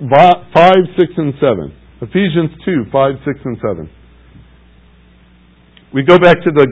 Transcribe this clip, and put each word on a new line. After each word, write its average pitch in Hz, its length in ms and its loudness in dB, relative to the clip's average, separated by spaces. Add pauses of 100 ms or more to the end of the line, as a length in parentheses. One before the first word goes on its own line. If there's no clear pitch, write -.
Va-, 151 540 2
five, 185 260 4 (160)
six, 175 200 0
and 147 220 -6
seven. 92 360 -4 (260)
Ephesians 165 480 -4 (160)
two, 147 260 -4
five, 139 220 0 (100)
six, 143 200 -8
and 120 180 -10
seven. 82 280 -8 (2000)
We 135 100 -2
go 175 140 4
back 170 260 0
to 175 80 -2
the 147 200 2